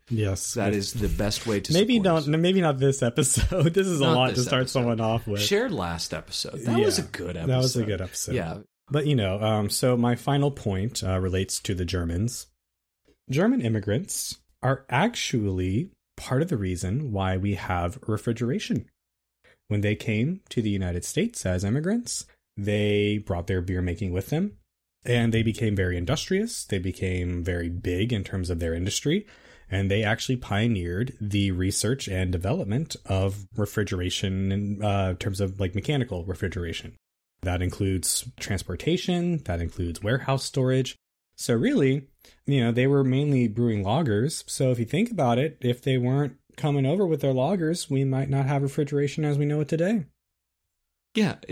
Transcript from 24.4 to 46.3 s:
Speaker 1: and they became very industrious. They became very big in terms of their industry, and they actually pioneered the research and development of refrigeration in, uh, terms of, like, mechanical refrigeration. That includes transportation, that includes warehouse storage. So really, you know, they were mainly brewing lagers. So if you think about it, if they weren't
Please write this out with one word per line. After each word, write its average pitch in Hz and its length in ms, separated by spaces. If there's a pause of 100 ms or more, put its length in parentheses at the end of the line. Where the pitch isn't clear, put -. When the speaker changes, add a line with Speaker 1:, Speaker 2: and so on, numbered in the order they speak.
Speaker 1:
and 117 300
they 113 80
became 110 340
very 90 220
industrious. 175 680
They 101 140
became 90 640
very 87 240
big 90 420
in 101 140
terms 92 240
of 87 100
their 82 140
industry, 117 540 (440)
and 98 200
they 101 120
actually 113 340
pioneered 104 840
the 101 300
research 98 580
and 92 240
development 107 720
of 98 500
refrigeration 95 960
in, 101 320
uh, 98 320
terms 98 280
of, 98 180
like, 92 140
mechanical 98 500
refrigeration. 85 720 (480)
That 90 180
includes 95 720 (100)
transportation, 175 1040
that 85 160
includes 85 420
warehouse 131 420
storage. 131 520 (400)
So - 180
really, 143 520 (400)
you 139 160
know, 117 80
they 123 160
were 139 160
mainly 135 460
brewing 110 340
lagers. 117 680
So 131 220
if 123 80
you 117 60
think 185 260
about 135 260
it, 151 240
if 123 220
they 131 160
weren't 127 380 (200)